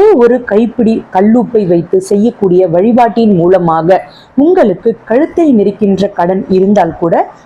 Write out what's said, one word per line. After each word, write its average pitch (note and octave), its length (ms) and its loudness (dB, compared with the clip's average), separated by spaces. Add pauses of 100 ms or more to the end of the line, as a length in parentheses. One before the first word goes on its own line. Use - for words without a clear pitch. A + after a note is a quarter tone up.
(140)
ஒரு A#3+ 300 2
கைப்பிடி A3 520 -2 (200)
கல்லுப்பை G#3+ 520 0
வைத்து F3 320 -2 (120)
செய்யக்கூடிய G3 580 0
வழிபாட்டின் A3+ 640 0
மூலமாக E3+ 640 0 (380)
உங்களுக்கு C4 520 0 (200)
கழுத்தை D#4 480 -2
நெரிக்கின்ற G3 560 -2
கடன் F3+ 360 -2
இருந்தால் F#3+ 480 0
கூட G3+ 280 -2 (200)